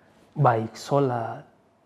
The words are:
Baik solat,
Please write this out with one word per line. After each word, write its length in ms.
Baik 400
solat, 720